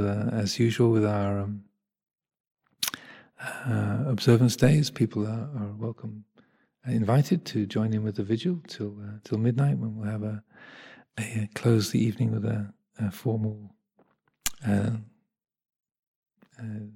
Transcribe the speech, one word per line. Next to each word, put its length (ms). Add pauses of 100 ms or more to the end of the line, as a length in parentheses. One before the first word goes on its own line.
uh, 280
as 240
usual 320
with 140
our, 360
um, 240 (1700)
uh, 680
observance 500
days, 320
people 380
are, 320
are 180
welcome, 480 (640)
uh, 40
invited 520
to 220
join 260
in 100
with 140
the 80
vigil 420
till, 320
uh, 240
till 140
midnight, 400
when 180
we'll 160
have 120
a, 200 (760)
a, 360
close 360
the 120
evening 300
with 140
a, 260 (260)
a 120
formal, 640 (920)
uh, 260 (1700)
uh, 380